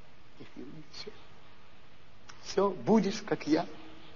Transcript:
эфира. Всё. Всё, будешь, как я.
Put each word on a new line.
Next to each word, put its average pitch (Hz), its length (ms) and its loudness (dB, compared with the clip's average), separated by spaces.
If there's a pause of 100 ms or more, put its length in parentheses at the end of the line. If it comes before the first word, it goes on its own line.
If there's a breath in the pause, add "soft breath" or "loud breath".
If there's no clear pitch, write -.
(420)
эфира. 123 260 -8 (240)
Всё. - 200 -6 (1300)
Всё, 196 260 4
будешь, 185 520 6
как - 260 0
я. 160 180 6 (500)